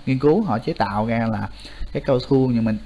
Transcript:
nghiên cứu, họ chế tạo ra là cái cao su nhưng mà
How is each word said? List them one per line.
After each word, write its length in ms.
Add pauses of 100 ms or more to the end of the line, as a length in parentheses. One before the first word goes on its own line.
nghiên 120
cứu, 240
họ 160
chế 140
tạo 340
ra 240
là 180 (440)
cái 140
cao 140
su 300
nhưng 140
mà 80 (140)